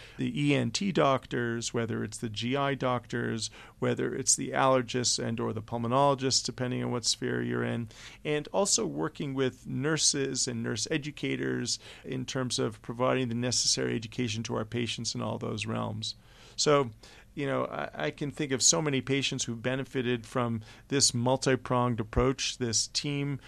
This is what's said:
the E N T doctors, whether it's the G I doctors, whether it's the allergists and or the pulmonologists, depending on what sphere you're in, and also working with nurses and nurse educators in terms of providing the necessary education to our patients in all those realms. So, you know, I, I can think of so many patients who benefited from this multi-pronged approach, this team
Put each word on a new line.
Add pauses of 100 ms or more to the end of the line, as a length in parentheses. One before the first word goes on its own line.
(180)
the
E
N
T
doctors,
whether
it's
the
G
I
doctors, (300)
whether
it's
the
allergists
and
or
the
pulmonologists,
depending
on
what
sphere
you're
in, (380)
and
also
working
with
nurses
and
nurse
educators (240)
in
terms
of
providing
the
necessary
education
to
our
patients
in
all
those
realms. (420)
So, (440)
you
know,
I, (160)
I
can
think
of
so
many
patients
who
benefited
from (260)
this
multi-pronged
approach,
this
team